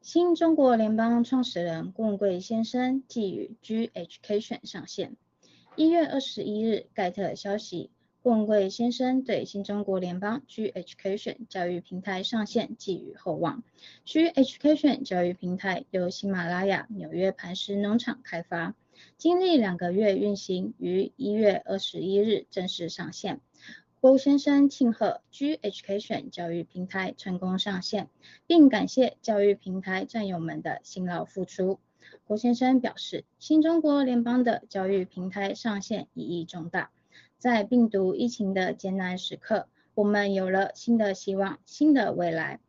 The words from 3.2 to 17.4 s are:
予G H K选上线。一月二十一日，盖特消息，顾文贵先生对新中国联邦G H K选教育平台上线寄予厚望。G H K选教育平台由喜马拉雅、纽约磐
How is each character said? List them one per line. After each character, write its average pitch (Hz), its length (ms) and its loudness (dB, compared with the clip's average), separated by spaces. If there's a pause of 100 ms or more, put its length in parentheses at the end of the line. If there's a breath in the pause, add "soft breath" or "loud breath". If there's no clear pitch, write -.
予 110 280 -8
G 226 320 -4
H 175 260 -12
K 208 200 -2
选 - 260 -12
上 - 200 -14
线。 - 300 -8 (580 soft breath)
一 311 140 4
月 330 180 4
二 269 140 -2
十 - 220 -8
一 214 200 -4
日， 220 300 -2
盖 190 180 -2
特 196 240 -4
消 202 220 -6
息， - 340 -8 (300)
顾 - 100 2
文 220 140 4
贵 208 240 4
先 233 240 -2
生 262 300 0
对 196 240 -2
新 202 180 -8
中 202 200 -4
国 190 140 -2
联 180 220 -6
邦 220 260 -4
G - 220 -6
H - 300 -10
K 196 180 -4
选 - 320 -10
教 180 180 -4
育 175 140 -4
平 185 220 -12
台 190 200 -6
上 220 220 -2
线 214 320 -4
寄 180 220 -6
予 - 180 -14
厚 165 200 -6
望。 160 260 -4 (420 loud breath)
G 320 240 2
H - 300 2
K 294 180 4
选 277 260 2
教 180 220 0
育 175 80 0
平 180 240 -6
台 185 340 -4
由 180 200 -2
喜 - 180 -8
马 185 160 -2
拉 180 220 -2
雅、 190 240 0
纽 180 200 -10
约 180 220 0
磐 180 240 -10